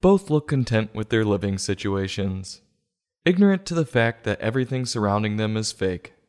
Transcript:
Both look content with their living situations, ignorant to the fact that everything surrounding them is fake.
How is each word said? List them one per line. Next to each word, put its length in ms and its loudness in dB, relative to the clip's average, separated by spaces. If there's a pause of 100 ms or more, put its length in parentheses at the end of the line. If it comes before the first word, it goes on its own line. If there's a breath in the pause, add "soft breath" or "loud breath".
Both 260 4
look 180 0
content 480 0
with 140 -6
their 160 2
living 320 0
situations, 1040 -4 (640)
ignorant 400 4
to 100 -6
the 120 2
fact 380 0
that 180 -2
everything 420 -2
surrounding 540 0
them 180 -2
is 160 -4
fake. 400 -4 (160)